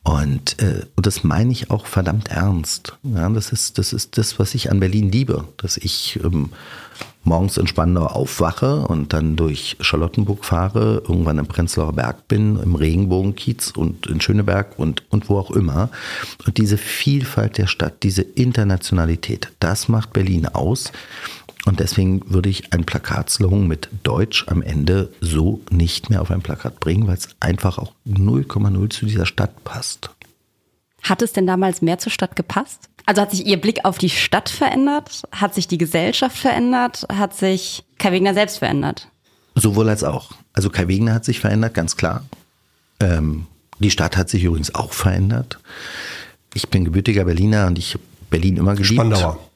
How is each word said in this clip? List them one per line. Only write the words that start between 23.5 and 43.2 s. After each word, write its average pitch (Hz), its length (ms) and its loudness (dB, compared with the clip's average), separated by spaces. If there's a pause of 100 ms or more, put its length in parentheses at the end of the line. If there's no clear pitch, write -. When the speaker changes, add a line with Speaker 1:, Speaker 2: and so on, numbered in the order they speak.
Speaker 1:
mit 80 200 -2 (140)
Deutsch 71 460 -2
am 76 140 0
Ende 87 580 0
so 82 400 0 (100)
nicht 82 400 0
mehr 98 100 2
auf 85 120 -2
ein 92 100 -2
Plakat - 380 -8
bringen, 101 260 2
weil 95 80 2
es - 140 -8 (100)
einfach - 400 0
auch - 140 -8 (120)
null 107 380 2
Komma 104 260 0
null 98 200 0
zu - 180 -4
dieser 104 200 0
Stadt - 360 -4
passt. - 480 -12 (960)
Speaker 2:
Hat 190 180 0
es 226 100 -2
denn 190 140 2
damals 185 340 2
mehr 170 180 2
zur - 120 -6
Stadt - 240 -4
gepasst? - 540 -6 (180)
Also 208 160 4
hat 202 80 -2
sich 190 160 -2
Ihr 190 140 2
Blick 214 240 0
auf 185 140 2
die 185 120 2
Stadt - 380 0
verändert? 285 840 0
Hat 196 240 -2
sich 185 140 -2
die 175 100 -2
Gesellschaft 180 580 0
verändert? 247 760 0
Hat 196 240 -2
sich 190 480 -2 (140)
Kai 196 120 2
Wegner 185 240 4
selbst 208 240 0
verändert? 143 500 -2 (460)
Speaker 1:
Sowohl 107 340 4
als 107 140 2
auch. - 300 -4 (200)
Also 98 160 2
Kai 90 200 0
Wegner 110 260 2
hat 113 100 -2
sich 117 140 -2
verändert, 110 360 0
ganz - 220 -2
klar. - 280 -2 (760)
Ähm, 80 480 2 (320)